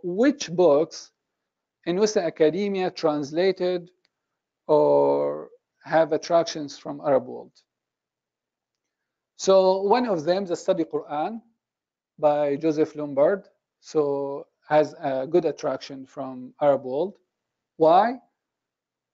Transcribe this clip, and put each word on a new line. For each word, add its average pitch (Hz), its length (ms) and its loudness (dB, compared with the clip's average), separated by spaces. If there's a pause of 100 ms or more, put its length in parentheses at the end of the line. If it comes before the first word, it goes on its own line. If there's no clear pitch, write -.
which 196 480 0
books 165 600 2 (760)
in 175 120 -2
Western 208 280 0
academia 180 680 0
translated 175 960 -2 (800)
or 147 840 2 (340)
have 156 300 0
attractions 156 640 -2
from 147 240 -14
Arab 135 240 0
world? 123 260 -16 (1900)
So 190 440 4
one 233 240 2
of 180 180 -2
them, 185 220 0
the 170 100 -4
study 175 280 -2
Quran 156 580 -6 (760)
by 147 380 0
Joseph 151 380 0
Lombard, 147 520 0 (320)
so 139 680 -4 (220)
has 151 340 2
a 135 240 -4
good 160 200 0
attraction 135 600 -6
from 131 560 -14
Arab 139 220 2
world. 147 340 -6 (600)
Why? 190 420 4 (960)